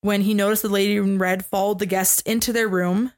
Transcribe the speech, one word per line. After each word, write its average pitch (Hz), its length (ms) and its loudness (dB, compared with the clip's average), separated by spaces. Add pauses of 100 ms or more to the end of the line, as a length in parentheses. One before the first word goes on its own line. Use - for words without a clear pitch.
when 202 220 0
he 208 120 2
noticed 208 280 0
the 220 60 -2
lady 202 280 2
in 196 220 0
red 185 260 0
followed 196 340 -2
the 208 80 -2
guests 190 360 0
into 226 300 -2
their 226 140 0
room, 185 520 0